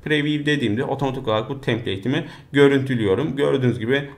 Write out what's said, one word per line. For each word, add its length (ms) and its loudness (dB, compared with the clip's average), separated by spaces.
Preview 420 -2
dediğimde 380 0
otomatik 440 -4
olarak 220 0
bu 100 -8
template'imi 640 -2
görüntülüyorum. 840 4
Gördüğünüz 420 2
gibi 400 -2